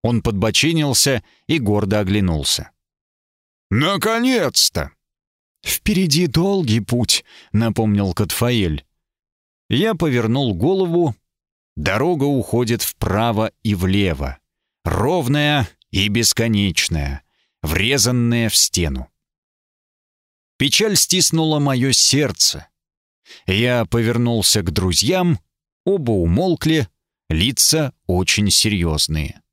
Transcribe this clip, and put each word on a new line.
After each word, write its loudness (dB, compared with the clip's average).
Он -2
подбоченился 0
и 0
гордо 0
оглянулся. -2
«Наконец-то!» 0
«Впереди 0
долгий 0
путь», -2
напомнил 0
Катфаэль. -2
Я 0
повернул 0
голову. 0
Дорога 0
уходит 0
вправо -2
и 0
влево, 0
ровная 0
и 0
бесконечная, 0
врезанная 0
в -4
стену. -2
Печаль 0
стиснула 0
моё 0
сердце. 0
Я 0
повернулся 0
к -4
друзьям, 0
оба -2
умолкли, 2
лица 0
очень 0
серьёзные. 0